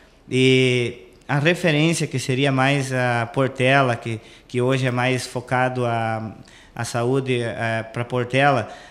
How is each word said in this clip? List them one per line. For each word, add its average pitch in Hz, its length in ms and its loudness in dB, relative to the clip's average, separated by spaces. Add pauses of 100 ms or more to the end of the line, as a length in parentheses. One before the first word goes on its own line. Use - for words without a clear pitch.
(280)
E 127 760 2 (240)
a 139 100 0
referência, 160 720 2
que 135 100 -6
seria 135 340 0
mais 135 400 2
a 123 400 0
Portela, 131 640 2
que, 113 240 -6 (280)
que 123 120 -4
hoje 131 280 0
é 123 40 0
mais 123 360 -2
focado 127 580 -2
a, 113 460 -4 (420)
a 120 100 -8
saúde, 123 580 -2
é, 113 420 -4
pra 120 200 -8
Portela, 127 640 0 (220)